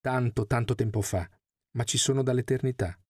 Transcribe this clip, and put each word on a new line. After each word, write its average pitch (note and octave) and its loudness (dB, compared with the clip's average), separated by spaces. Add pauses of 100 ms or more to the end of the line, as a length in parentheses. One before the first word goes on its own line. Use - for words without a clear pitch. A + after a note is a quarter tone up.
tanto, B2 0
tanto A#2+ 0
tempo A2 0
fa, F#2 -2 (460)
ma A#2 0
ci - -2
sono C3+ 2
dall'eternità. B2+ 0 (100)